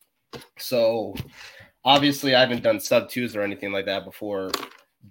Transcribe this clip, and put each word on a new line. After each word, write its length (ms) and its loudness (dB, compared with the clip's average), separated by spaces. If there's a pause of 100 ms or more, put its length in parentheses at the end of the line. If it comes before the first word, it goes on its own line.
(580)
so 580 -2 (680)
obviously 500 4
I 60 8
haven't 200 2
done 180 2
sub 300 2
twos 280 -6
or 40 -2
anything 300 -6
like 140 -4
that 180 -4
before. 480 -8 (600)